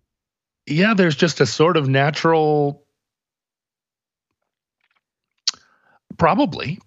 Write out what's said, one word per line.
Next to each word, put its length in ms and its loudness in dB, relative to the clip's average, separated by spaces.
yeah, 260 0
there's 220 2
just 260 0
a 40 4
sort 320 0
of 100 0
natural, 960 0
probably, 680 -2